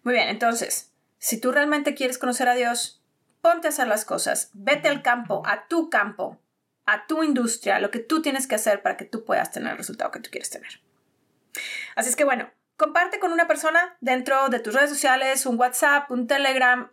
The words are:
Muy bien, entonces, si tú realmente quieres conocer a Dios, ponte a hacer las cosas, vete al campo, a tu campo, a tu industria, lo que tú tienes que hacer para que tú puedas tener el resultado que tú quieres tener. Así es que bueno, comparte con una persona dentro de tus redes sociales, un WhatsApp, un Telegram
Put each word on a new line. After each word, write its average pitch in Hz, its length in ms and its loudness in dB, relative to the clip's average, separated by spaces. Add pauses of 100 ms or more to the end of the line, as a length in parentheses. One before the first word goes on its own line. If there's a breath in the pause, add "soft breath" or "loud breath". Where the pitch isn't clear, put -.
Muy 240 100 0
bien, 196 160 2
entonces, - 640 -2 (260)
si 226 220 -4
tú 254 120 2
realmente 294 420 2
quieres 254 240 -2
conocer 247 300 0
a 247 60 4
Dios, 240 460 -2 (400)
ponte 330 280 4
a - 20 2
hacer 277 180 -2
las 214 160 0
cosas, - 480 -4
vete 269 360 0
al 285 140 0
campo, 240 440 -2
a - 220 -4
tu 330 200 0
campo, - 500 -4 (460)
a 208 220 0
tu 320 160 0
industria, 240 560 0
lo 202 120 -2
que 233 100 -6
tú 311 200 0
tienes 269 260 -2
que 214 100 -2
hacer 214 260 0
para - 140 -2
que 202 100 -14
tú - 180 -10
puedas - 260 0
tener - 220 -8
el - 60 -8
resultado - 320 -6
que - 100 -14
tú - 100 -18
quieres - 200 -10
tener. - 320 -16 (1120 loud breath)
Así 226 140 -2
es 240 60 0
que 302 80 2
bueno, 254 260 0 (260)
comparte 339 420 2
con 359 140 0
una 339 140 4
persona 320 540 2
dentro 262 480 2
de 240 120 0
tus 220 140 -6
redes 285 160 4
sociales, 269 560 0
un 240 120 0
WhatsApp, 285 520 2
un 247 160 -4
Telegram 262 680 2